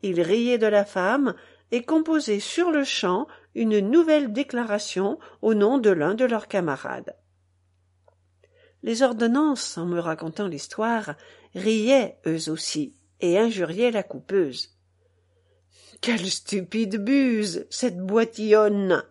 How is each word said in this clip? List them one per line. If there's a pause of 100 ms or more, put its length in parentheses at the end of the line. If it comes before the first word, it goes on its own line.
Ils
riaient
de
la
femme (360)
et
composaient
sur-le-champ (280)
une
nouvelle
déclaration (240)
au
nom
de
l'un
de
leurs
camarades. (1700)
Les
ordonnances,
en
me
racontant
l'histoire, (400)
riaient
eux
aussi (260)
et
injuriaient
la
coupeuse. (1200)
Quelle
stupide
buse,
cette
boitillonne!